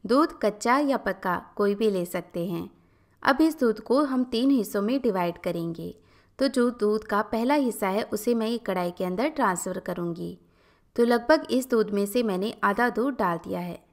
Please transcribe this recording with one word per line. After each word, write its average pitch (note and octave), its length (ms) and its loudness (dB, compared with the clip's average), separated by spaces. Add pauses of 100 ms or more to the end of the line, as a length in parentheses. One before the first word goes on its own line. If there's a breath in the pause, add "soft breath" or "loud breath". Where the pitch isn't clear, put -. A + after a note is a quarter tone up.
दूध C#4 360 2
कच्चा A3+ 380 0
या C#4 200 0
पका F#3+ 380 -4 (200)
कोई G3+ 180 2
भी A3 140 2
ले F#3 180 0
सकते F3 400 -6
हैं। E3+ 220 -6 (540 soft breath)
अब C4+ 180 4
इस D#4+ 180 4
दूध A3 220 2
को C4+ 240 2
हम C4 200 0
तीन B3 260 2
हिस्सों G#3 300 2
में B3 200 0
डिवाइड F#3 380 0
करेंगे। E3+ 540 -6 (460 soft breath)
तो C4+ 100 4
जो A#3+ 220 2
दूध G#3+ 340 0
का G#3 180 0
पहला A#3+ 320 0
हिस्सा A#3+ 340 0
है G#3 140 0
उसे A#3 320 -2
मैं A3 140 -2
एक A#3 160 -4
कढ़ाई F3+ 260 -2
के F3+ 140 -4
अंदर G3 240 -2
ट्रांसफ़र F#3+ 520 -2
करूँगी। F3 560 -6 (580 soft breath)
तो A#3+ 100 4
लगभग A#3+ 460 4
इस B3+ 180 0
दूध G#3+ 200 2
में G3+ 160 0
से A#3+ 180 0
मैंने G3+ 400 -2
आधा G3+ 280 2
दूध B3+ 240 -2
डाल F3 240 -2
दिया F3+ 200 -6
है F3 220 -10 (120)